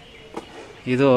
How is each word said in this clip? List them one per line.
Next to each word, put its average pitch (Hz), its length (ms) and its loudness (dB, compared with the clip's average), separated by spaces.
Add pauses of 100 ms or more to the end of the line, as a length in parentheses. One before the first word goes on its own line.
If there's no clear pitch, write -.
(880)
ಇದು 127 300 0